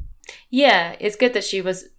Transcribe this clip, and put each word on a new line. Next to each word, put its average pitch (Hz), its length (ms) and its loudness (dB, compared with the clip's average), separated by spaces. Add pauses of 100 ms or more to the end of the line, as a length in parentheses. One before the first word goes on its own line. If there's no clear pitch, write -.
(480)
Yeah, 208 520 4
it's - 160 -4
good 247 180 2
that 202 100 -2
she 196 160 -4
was, 185 240 -4 (140)